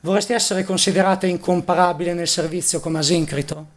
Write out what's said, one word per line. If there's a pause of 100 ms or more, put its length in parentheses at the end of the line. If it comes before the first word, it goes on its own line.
Vorresti
essere
considerata
incomparabile
nel
servizio
come
Asincrito (100)